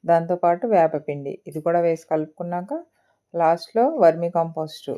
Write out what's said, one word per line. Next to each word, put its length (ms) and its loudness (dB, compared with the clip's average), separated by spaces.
దాంతోపాటు 600 2
వేపపిండి 800 0
ఇది 140 -8
కూడా 200 0
వేసి 300 0
కలుపుకున్నాక 720 -6
లాస్ట్లో 540 0
వర్మీ 420 2
కంపోస్ట్ 680 -6